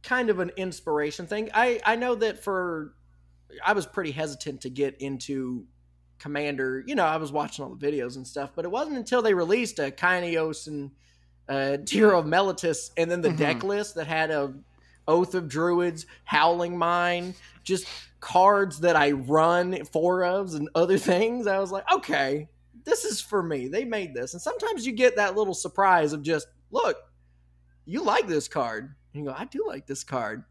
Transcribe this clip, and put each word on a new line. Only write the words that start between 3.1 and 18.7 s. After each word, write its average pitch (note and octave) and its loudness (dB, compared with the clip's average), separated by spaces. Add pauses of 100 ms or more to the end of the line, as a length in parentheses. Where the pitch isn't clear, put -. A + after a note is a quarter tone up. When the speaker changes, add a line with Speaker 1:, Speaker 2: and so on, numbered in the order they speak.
Speaker 1:
I G3 4
was G3 0
pretty E3+ -4
hesitant C#3+ -6
to C3 -8
get C3+ -4
into C3 -6 (540)
Commander. C#3+ -4
You C#4 -4
know, A3+ 4
I D#3+ 2
was D3+ -6
watching D3 -4
all B2+ -14
the C#3 -10
videos C3 -2
and C3 -14
stuff, C#3 -8
but E3+ -6
it F3+ -6
wasn't C#4 -4
until B3 0
they A3 6
released F#3+ 0
a C#3 -2
Kynios E3 0
and, C#3+ -10 (580)
uh, C#3 0
Tiro G3+ 6
of D#3 0
Meletis, F3 0
and E3 0
then F3 0
the D#3+ 2
Speaker 2:
Mm-hmm. D3+ 0
Speaker 1:
deck D3 2
list G3+ -2
that D#3+ -4
had D#3+ 0
a C#3 0 (540)
Oath F3+ 4
of E3+ -2
Druids, E3+ 0 (180)
Howling F3 2
Mine, F3 0 (280)
just F#3 -2 (360)
cards F#3+ 4